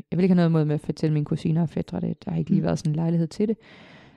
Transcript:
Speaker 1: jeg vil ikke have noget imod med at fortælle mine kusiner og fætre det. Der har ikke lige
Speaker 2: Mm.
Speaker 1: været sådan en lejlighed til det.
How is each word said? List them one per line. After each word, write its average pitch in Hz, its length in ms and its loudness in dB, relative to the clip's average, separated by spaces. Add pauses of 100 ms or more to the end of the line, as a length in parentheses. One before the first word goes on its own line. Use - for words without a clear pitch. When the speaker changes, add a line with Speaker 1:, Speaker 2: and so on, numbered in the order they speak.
(100)
Speaker 1:
jeg 160 80 -4
vil 180 40 2
ikke 185 120 6
have - 20 6
noget 170 120 6
imod 160 160 4
med 147 100 0
at 147 60 -2
fortælle 156 340 -2
mine 151 100 0
kusiner 160 380 0
og 156 60 0
fætre 175 320 -6
det. - 240 -6
Der - 60 -8
har 165 80 -2
ikke 160 120 -2
lige 160 100 2
Speaker 2:
Mm. 160 40 0
Speaker 1:
været 165 140 0
sådan 156 140 -2
en 151 40 -2
lejlighed 165 320 0
til 214 200 -2
det. 220 80 -2 (600)